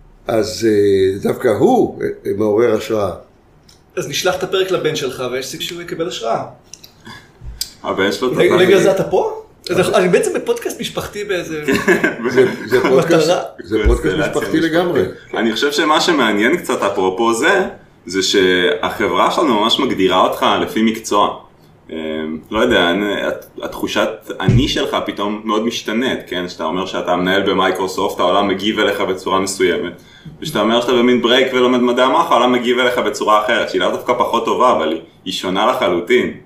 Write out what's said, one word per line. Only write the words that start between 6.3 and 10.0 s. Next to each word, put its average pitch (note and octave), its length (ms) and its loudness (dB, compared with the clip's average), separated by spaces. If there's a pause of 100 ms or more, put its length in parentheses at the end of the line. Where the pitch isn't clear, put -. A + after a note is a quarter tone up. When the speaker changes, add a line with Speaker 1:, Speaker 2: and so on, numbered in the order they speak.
Speaker 3:
הבן F#2+ 280 0
שלו B2+ 200 -2
Speaker 2:
רגע, - 200 4
Speaker 3:
טוב. F3 100 4
Speaker 2:
רגע, F#3+ 180 6
זה G3 120 4
אתה F#3 120 0
פה? - 360 -2 (300)
אז F3+ 260 0
אני F#3 140 4